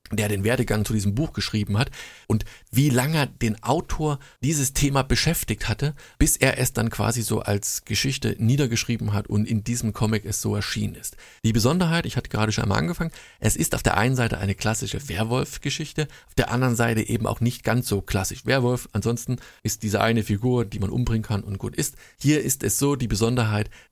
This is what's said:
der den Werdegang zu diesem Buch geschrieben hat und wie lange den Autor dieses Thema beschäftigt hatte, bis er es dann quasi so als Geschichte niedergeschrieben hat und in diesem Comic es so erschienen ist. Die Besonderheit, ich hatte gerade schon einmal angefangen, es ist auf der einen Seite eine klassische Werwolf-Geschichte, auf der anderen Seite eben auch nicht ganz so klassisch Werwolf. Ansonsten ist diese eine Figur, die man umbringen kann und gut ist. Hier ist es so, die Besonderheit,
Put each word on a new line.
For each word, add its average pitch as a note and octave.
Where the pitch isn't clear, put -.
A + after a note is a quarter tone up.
der G#2
den G2+
Werdegang A2+
zu -
diesem G2+
Buch D3+
geschrieben G#2
hat -
und A2
wie D3
lange C3+
den A2
Autor D3+
dieses C#3+
Thema C#3
beschäftigt -
hatte, C#3
bis -
er C3
es B2+
dann A2+
quasi A2+
so G#2+
als -
Geschichte A2+
niedergeschrieben A2+
hat G#2+
und G#2
in G#2+
diesem A#2
Comic G#2+
es -
so G#2
erschienen G#2
ist. -
Die A2+
Besonderheit, E3
ich -
hatte -
gerade A2
schon -
einmal G#2
angefangen, E3+
es -
ist -
auf -
der -
einen B2+
Seite A#2
eine G2
klassische -
Werwolf-Geschichte, B2+
auf -
der -
anderen B2
Seite A#2
eben A2+
auch G2+
nicht A#2+
ganz A#2
so G2+
klassisch -
Werwolf. B2
Ansonsten A#2
ist -
diese G#2
eine A2+
Figur, A#2
die G#2
man F#2+
umbringen A2+
kann G2+
und G2+
gut -
ist. -
Hier D3
ist -
es -
so, C#3+
die B2
Besonderheit, A2